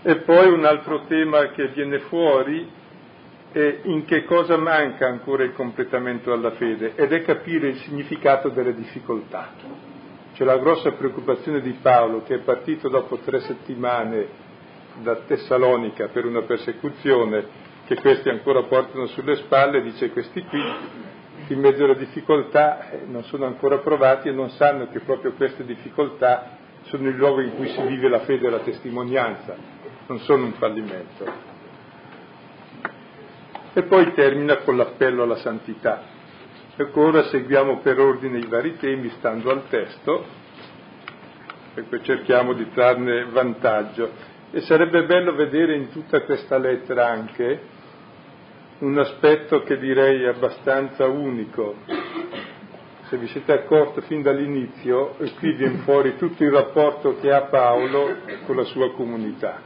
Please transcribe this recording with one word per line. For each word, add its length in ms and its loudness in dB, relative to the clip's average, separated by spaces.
E 180 4
poi 300 8
un 160 4
altro 420 2
tema 420 2
che 200 -4
viene 300 -4
fuori 680 0
è 320 0
in 220 -2
che 200 0
cosa 320 2
manca 500 0
ancora 360 -2
il 100 -2
completamento 800 -4
alla 200 -2
fede, 420 -4
ed 180 2
è 100 0
capire 460 -2
il 100 -6
significato 720 0
delle 260 -2
difficoltà. 760 -10
C'è 100 -2
la 140 4
grossa 340 2
preoccupazione 680 -4
di 220 -8
Paolo, 400 4
che 140 -4
è 20 -4
partito 500 -4
dopo 300 -2
tre 220 -4
settimane 840 -4
da 140 -2
Tessalonica 920 0
per 160 -4
una 180 -4
persecuzione, 1200 -2
che 120 -2
questi 320 4
ancora 340 0
portano 440 0
sulle 300 -4
spalle, 460 2
dice: 280 -4
"Questi 340 -8
qui 180 -6
in 100 -4
mezzo 260 6
alle 120 6
difficoltà, 920 0
eh, 160 -12
non 200 -10
sono 220 -6
ancora 320 0
provati 500 2
e 40 -2
non 180 -4
sanno 400 2
che 100 -8
proprio 320 -4
queste 320 -2
difficoltà 920 -2
sono 260 -4
il 80 -2
luogo 240 4
in 160 -4
cui 120 -6
si 140 -6
vive 260 0
la 120 4
fede 260 -2
e 40 2
la 100 -2
testimonianza, 960 -6
non 140 -10
sono 240 2
un 80 -6
fallimento." 720 -6
E 120 0
poi 300 4
termina 440 4
con 180 0
l'appello 460 0
alla 140 0
santità. 680 -6
Ecco, 240 -2
ora 240 6
seguiamo 540 2
per 220 2
ordine 380 2
i 80 -6
vari 300 -2
temi, 340 -4
stando 400 -4
al 180 -2
testo, 560 -4
e 80 -12
poi 200 -8
cerchiamo 520 2
di 180 -6
trarne 540 2
vantaggio. 840 0
E 120 -6
sarebbe 420 4
bello 300 2
vedere 420 0
in 140 -6
tutta 320 -2
questa 340 -4
lettera 520 0
anche 680 -4
un 180 -2
aspetto 640 2
che 160 -2
direi 480 2
abbastanza 800 -2
unico. 680 -4
Se 100 -6
vi 80 -8
siete 260 -2
accorti 500 2
fin 200 -6
dall'inizio, 960 -2
eh, 160 -6
qui 180 -2
viene 260 -2
fuori 380 2
tutto 260 -4
il 80 4
rapporto 720 2
che 100 0
ha 120 4
Paolo 720 2
con 100 -2
la 80 0
sua 300 -2
comunità. 720 -6